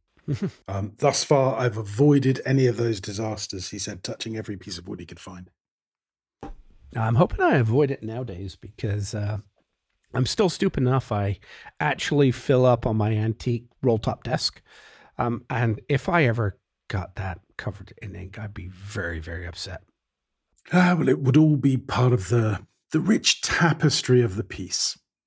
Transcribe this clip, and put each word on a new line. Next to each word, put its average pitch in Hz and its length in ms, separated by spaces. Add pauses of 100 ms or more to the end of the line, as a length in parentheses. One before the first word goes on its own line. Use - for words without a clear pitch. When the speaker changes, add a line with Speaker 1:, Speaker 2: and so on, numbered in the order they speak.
(280)
Speaker 1:
<laughs> - 400
Speaker 2:
Um, 101 300
thus 139 260
far, 135 340
I've 117 200
avoided 131 680
any 135 220
of 113 100
those 113 240
disasters, 104 680
he 104 100
said, 98 240
touching 113 340
every 107 180
piece 92 220
of 87 100
wood 98 120
he 90 60
could 85 140
find. 90 300 (1500)
Speaker 1:
I'm 113 200
hoping - 260
I 320 140
avoid 131 360
it 127 120
nowadays 107 520
because, 101 600
uh, 104 240 (760)
I'm 123 120
still 190 240
stupid 170 340
enough 127 280
I 101 280 (400)
actually 143 520
fill 127 340
up 123 200
on 113 120
my 107 140
antique 113 540 (160)
roll-top 117 420
desk. - 380 (560)
Um, 120 320
and 117 400
if 135 180
I 170 180
ever 113 320 (300)
got 90 280
that 92 240 (180)
covered - 440
in 95 140
ink, 92 220
I'd 104 160
be 95 140
very, 92 520
very 80 280
upset. - 340 (920)
Speaker 2:
Ah, 180 260
well, 127 120
it 147 100
would 131 180
all 156 200
be 131 200
part 123 360
of 98 160
the, 110 360 (260)
the 160 80
rich - 420
tapestry 147 800
of 104 140
the 107 80
piece. - 560 (280)